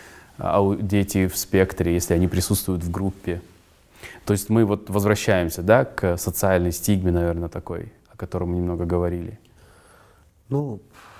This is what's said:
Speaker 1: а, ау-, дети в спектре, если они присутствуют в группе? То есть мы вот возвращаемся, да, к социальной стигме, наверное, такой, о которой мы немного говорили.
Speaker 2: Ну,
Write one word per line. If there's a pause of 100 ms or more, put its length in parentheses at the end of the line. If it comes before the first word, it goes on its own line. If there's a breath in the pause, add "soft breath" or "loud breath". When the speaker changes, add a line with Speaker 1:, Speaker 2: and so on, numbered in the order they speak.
(380 loud breath)
Speaker 1:
а,
ау-,
дети
в
спектре,
если
они
присутствуют
в
группе? (840 loud breath)
То
есть
мы
вот
возвращаемся,
да,
к
социальной
стигме,
наверное,
такой, (200)
о
которой
мы
немного
говорили. (1120 soft breath)
Speaker 2:
Ну, (400 loud breath)